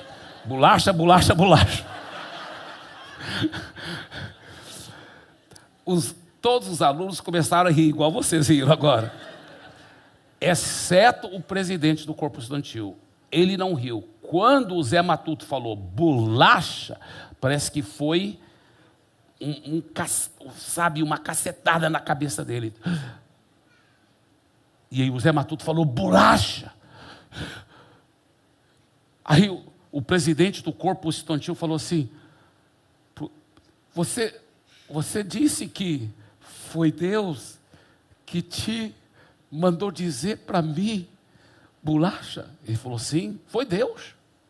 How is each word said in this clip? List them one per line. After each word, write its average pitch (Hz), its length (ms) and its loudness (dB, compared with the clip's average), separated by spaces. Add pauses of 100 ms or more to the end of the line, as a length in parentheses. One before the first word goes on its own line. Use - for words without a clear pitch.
(460)
Bolacha, 160 460 6
bolacha, 170 420 6
bolacha." 160 500 6 (4000)
Os, 175 300 0 (260)
todos 240 280 2
os 170 120 -4
alunos 165 400 0
começaram 175 480 2
a 170 40 4
rir, 156 160 6
igual 151 220 2
vocês 160 380 0
riram 143 240 6
agora. 117 400 2 (1300)
Exceto 185 880 2
o 180 120 -12
presidente 170 640 0
do 156 60 -6
corpo 151 260 -6
estudantil. 113 600 -10 (340)
Ele 185 240 2
não 190 160 -2
riu. 120 340 -6 (140)
Quando 214 540 2
o 170 80 0
Zé 156 180 2
Matuto 160 460 -2
falou, 120 280 -6
"Bolacha", 123 1300 2 (400)
parece 143 300 -2
que 147 100 -6
foi 170 580 -4 (1000)
um, 147 360 -6
um 165 40 -4
cas-, - 500 -6 (240)
sabe, 160 480 -2
uma 151 140 0
cacetada 165 720 -2
na 156 100 0
cabeça 143 460 -4
dele. 120 300 -6 (2250)
E 127 100 -2
aí 131 100 2
o 127 80 -4
Zé 151 140 4
Matuto 147 320 -4
falou, 160 200 0
"Bolacha." 190 880 2 (2500)
Aí 180 240 4
o, 180 160 -10 (260)
o 143 120 -6
presidente 170 600 0
do 160 120 -6
corpo 170 340 -4
estudantil 156 460 -6
falou 160 220 -4
assim, 143 340 -2 (1040)
Pô, - 160 -12 (640)
você, 175 440 -4 (520)
você 156 340 -4
disse 226 420 -2
que 143 440 -6 (640)
"Foi 160 160 2
Deus 175 680 -4 (680)
que 170 160 -4
te 220 500 -8 (560)
mandou 175 440 0
dizer 175 460 -4
pra 190 220 -2
mim, 175 460 -2 (720)
bolacha?" 156 720 -2 (160)
Ele 113 100 -4
falou, 120 220 -8
"Sim, 196 480 -4
foi 240 180 -4
Deus. 233 520 -6 (340)